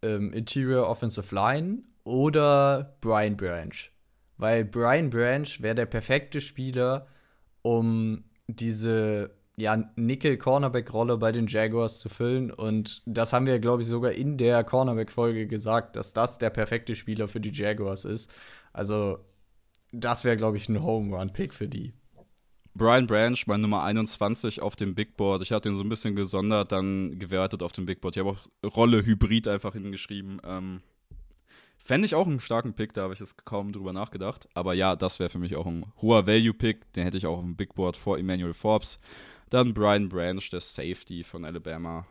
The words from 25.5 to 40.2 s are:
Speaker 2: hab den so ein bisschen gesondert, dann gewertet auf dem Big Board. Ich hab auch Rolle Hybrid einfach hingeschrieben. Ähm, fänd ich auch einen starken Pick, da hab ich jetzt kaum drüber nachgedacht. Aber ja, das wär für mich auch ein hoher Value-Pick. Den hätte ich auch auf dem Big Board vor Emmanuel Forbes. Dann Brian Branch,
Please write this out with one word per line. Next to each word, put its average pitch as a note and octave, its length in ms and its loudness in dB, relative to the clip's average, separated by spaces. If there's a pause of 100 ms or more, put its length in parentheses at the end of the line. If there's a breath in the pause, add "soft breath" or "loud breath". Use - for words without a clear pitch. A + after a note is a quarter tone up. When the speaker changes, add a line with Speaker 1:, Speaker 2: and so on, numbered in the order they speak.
Speaker 2:
hab G#2+ 100 0
den G#2 120 -2
so G2 80 -2
ein G#2 80 -2
bisschen G#2+ 260 -4
gesondert, G2+ 560 0
dann F#2+ 460 -2
gewertet F#2 440 -2
auf F2 100 -6
dem F#2+ 120 -6
Big F#2 160 -6
Board. F2+ 160 -6
Ich F#2+ 80 -2
hab G2 40 -2
auch G2 200 -8 (280)
Rolle A2+ 280 6
Hybrid A2 440 4
einfach G2+ 240 -2
hingeschrieben. G2 720 -10
Ähm, F#2 380 -8 (1000 soft breath)
fänd D3+ 220 2
ich G#3 100 0
auch F3 140 4
einen C#3+ 100 2
starken A#2 360 -2
Pick, G#2+ 180 -6
da G#2 100 -4
hab F#2+ 100 -4
ich G2 60 -14
jetzt - 260 -18
kaum G2+ 280 -6
drüber F#2+ 200 -8
nachgedacht. G2 600 -8
Aber F2+ 200 0
ja, F#2 200 4
das F#2 240 -2
wär F2 100 -2
für F2+ 120 -8
mich F2 160 -4
auch E2 100 -4
ein E2+ 200 -6 (140)
hoher A2 280 6
Value-Pick. A2+ 640 2
Den F2 100 -2
hätte F2+ 140 -2
ich F#2 100 -4
auch E2 120 -2
auf F2 60 -8
dem F2 120 -6
Big G2 180 -8
Board F2+ 220 0
vor G2 200 -2
Emmanuel F2+ 380 -2
Forbes. - 460 0 (500 loud breath)
Dann B2 240 4
Brian G#2 340 4
Branch, F2+ 400 -4